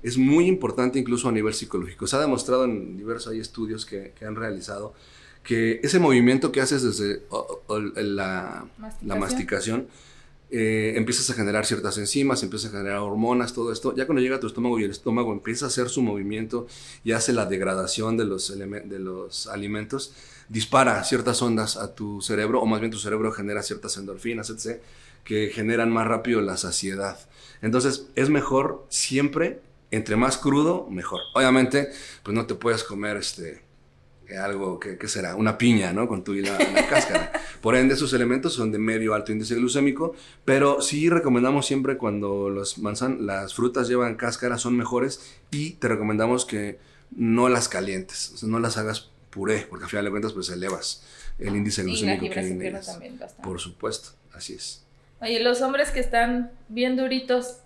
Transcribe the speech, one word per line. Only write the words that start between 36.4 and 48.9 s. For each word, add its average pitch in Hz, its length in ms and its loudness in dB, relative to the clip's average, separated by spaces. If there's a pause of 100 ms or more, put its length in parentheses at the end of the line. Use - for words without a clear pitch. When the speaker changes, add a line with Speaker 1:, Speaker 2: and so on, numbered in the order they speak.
Speaker 1:
la, 98 160 -2
la 294 300 0
cáscara. 294 440 0 (140)
Speaker 2:
<laughs> - 160 -16
Speaker 1:
Por 117 140 4
ende, 131 180 6
esos 135 180 0
elementos 123 400 2
son 110 200 -2
de 104 60 -2
medio 110 360 0
alto 104 180 -2
índice 110 220 -2
glucémico, 139 600 2 (300)
pero 143 380 6
sí 151 260 2
recomendamos 135 580 4
siempre 135 300 2
cuando 101 540 -2
los 98 320 -4
manzan-, 107 380 -2
las 98 340 -4
frutas 123 340 0
llevan 120 280 2
cáscara 120 420 -2
son 123 180 0
mejores 123 440 0 (300)
y 151 220 -4
te - 160 -2
recomendamos 110 560 2
que 104 340 -6 (380)
no 117 320 4
las 120 200 4
calientes, 95 640 -6
o - 20 -16
sea, 110 140 -6
no 113 80 2
las 117 180 0
hagas 107 340 -4 (200)